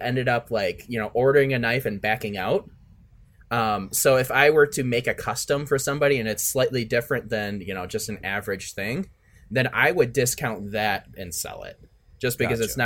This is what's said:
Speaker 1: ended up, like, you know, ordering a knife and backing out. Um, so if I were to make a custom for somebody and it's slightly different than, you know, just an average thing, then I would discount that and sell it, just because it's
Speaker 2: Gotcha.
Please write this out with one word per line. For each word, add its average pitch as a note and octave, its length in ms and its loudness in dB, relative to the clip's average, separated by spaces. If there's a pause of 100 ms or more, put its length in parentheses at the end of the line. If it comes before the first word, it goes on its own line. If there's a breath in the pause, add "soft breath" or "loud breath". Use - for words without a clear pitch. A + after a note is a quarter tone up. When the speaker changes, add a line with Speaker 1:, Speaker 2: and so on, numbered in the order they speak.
Speaker 1:
ended B2+ 260 0
up, A#2+ 240 0
like, G2 380 -2
you A#2+ 100 -2
know, G#2+ 140 -4
ordering C3+ 400 4
a B2+ 60 0
knife A#2 260 0
and G#2 160 -4
backing G#2+ 360 -2
out. A#2 320 -2 (840 soft breath)
Um, G#2+ 420 0
so C3+ 240 4
if B2+ 140 0
I C#3 180 6
were D3+ 180 8
to C#3 160 -4
make B2 240 0
a A#2 60 0
custom C#3+ 520 -4
for C#3 120 0
somebody C#3+ 420 2
and A2 80 -2
it's G#2+ 160 -4
slightly B2+ 400 0
different A#2+ 460 -2
than, G#2 320 -4
you F#2 120 -8
know, F#2 120 -6
just G#2 240 -6
an G#2 160 -8
average G2 480 -6
thing, A#2+ 340 -4 (440 soft breath)
then B2+ 200 0
I C3 200 4
would C#3 220 2
discount A2+ 580 -2
that G#2+ 340 -2 (100)
and F#2 180 -10
sell - 300 -10
it, - 160 -16 (400)
just B2 200 -2
because A#2+ 200 0
it's A2 160 -2
Speaker 2:
Gotcha. C3 100 -2